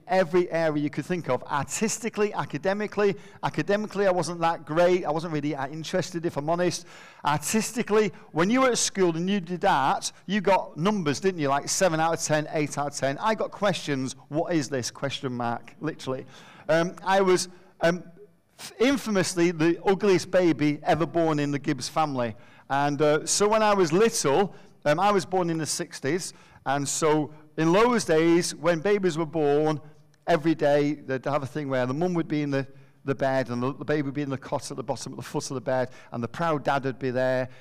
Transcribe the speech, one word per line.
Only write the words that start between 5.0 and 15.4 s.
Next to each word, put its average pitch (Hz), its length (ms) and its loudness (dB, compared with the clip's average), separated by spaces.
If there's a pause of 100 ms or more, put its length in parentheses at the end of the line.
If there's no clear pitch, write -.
I 139 60 -2
wasn't 160 220 -4
really 147 200 -2
that 139 200 -6
interested, 160 520 -4
if 165 120 -4
I'm 147 120 -4
honest. 170 380 0 (380)
Artistically, 208 880 0 (180)
when 170 200 0
you 254 100 4
were 262 80 4
at 233 100 2
school 180 380 2
and 170 120 -2
you 202 120 0
did 170 240 -6
art, 160 480 2 (140)
you 202 140 0
got - 360 2
numbers, 165 420 0
didn't 190 220 0
you? 143 80 2
Like 139 200 0
seven 170 300 2
out 165 160 2
of 156 60 -2
ten, 151 320 0
eight 151 260 -2
out 143 80 -2
of 143 80 -8
ten. 139 240 -2
I 220 160 0
got 208 160 -4
questions, 143 640 -4 (140)
"What 160 260 -2
is 147 140 0
this?" 127 240 -4
question 135 400 -6
mark, 120 480 -6